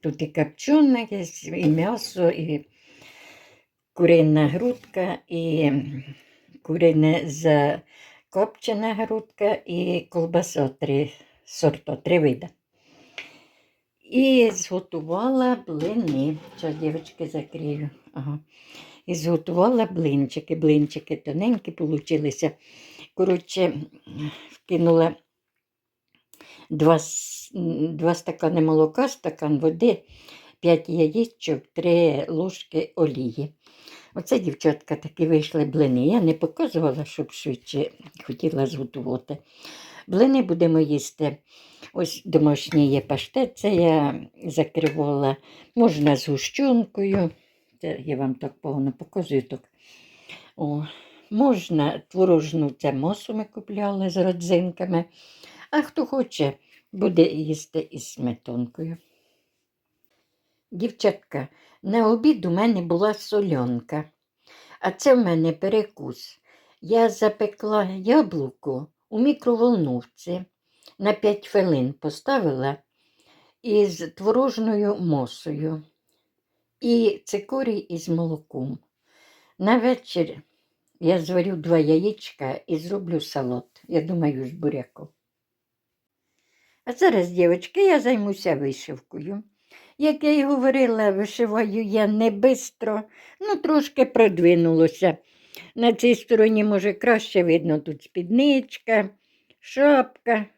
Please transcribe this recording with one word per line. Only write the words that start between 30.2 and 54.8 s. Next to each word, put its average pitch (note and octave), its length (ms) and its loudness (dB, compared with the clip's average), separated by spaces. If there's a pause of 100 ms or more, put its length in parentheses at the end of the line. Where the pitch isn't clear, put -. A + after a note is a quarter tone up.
п'ять E3 280 2
яєчок, E3 720 -2 (100)
три E3+ 560 2
ложки D#3+ 680 -6
олії. C#3 580 -2 (600)
Оце, - 240 -2
дівчатка, D3+ 580 -4
такі D#3 300 -4
вийшли D#3 380 0
блини. C3+ 420 0
Я A3 140 2
не D#3+ 140 2
показувала, D#3+ 680 -2
щоб - 280 -10
швидше - 580 -8 (360)
хотіла D3+ 400 -4
зготувати. C3 720 -8 (720)
Блини B3+ 340 4
будемо E3+ 380 2
їсти. D3 560 -2 (560)
Ось - 320 -6
домашній D3 640 2
є C#3 100 2
паштет, B3 580 -6
це G3+ 160 0
я D#3+ 520 2 (180)
закривала. D3 920 0 (380)
Можна D3+ 420 4
з - 120 -6
гущонкою. G3 1040 0 (500)
Це D#3 240 -8
я D3 120 -4
вам C3 180 -4
так C3 260 -12
погано C#3 380 -4
показую. C#3+ 440 -4
Так. C3 180 -14 (960)
О, D3+ 300 -6 (440)
можна F#3+ 800 2
творожну, D#3+ 600 2
це C#3 220 -4
масу E3+ 420 -4
ми G#3+ 100 -4
купляли G3+ 640 -6
з E3+ 60 -6
родзинками. F3+ 880 0 (680)